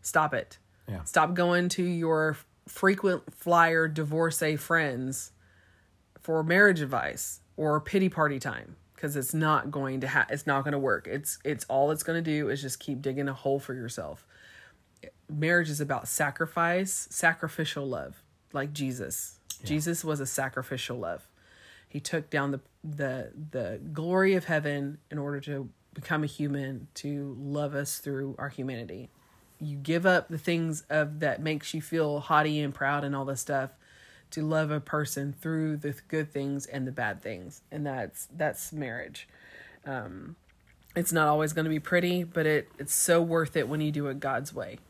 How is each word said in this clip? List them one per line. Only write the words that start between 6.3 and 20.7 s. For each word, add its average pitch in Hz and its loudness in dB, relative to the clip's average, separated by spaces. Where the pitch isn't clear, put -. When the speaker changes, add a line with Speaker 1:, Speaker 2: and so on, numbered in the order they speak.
Speaker 1:
marriage 180 8
advice - -2
or 151 4
pity 190 2
party 147 2
time, 98 -8
'cause 147 -4
it's 131 -2
not 151 4
going 135 -2
to 135 -2
ha-, 139 4
it's 139 -2
not 139 4
gonna 143 0
work. 120 2
It's, 135 -6
it's 139 -2
all 139 4
it's 156 -2
gonna 170 0
do 151 0
is 139 -2
just 131 -6
keep 135 -6
digging 139 -2
a 135 -4
hole 139 0
for 139 -8
yourself. 113 -8
Marriage 156 2
is 151 -4
about 139 -2
sacrifice, 170 0
sacrificial 160 0
love, 73 -6
like 147 -2
Jesus. 127 -6
Speaker 2:
Yeah. 110 -8
Speaker 1:
Jesus 156 0
was 156 -2
a 135 -2
sacrificial 127 -4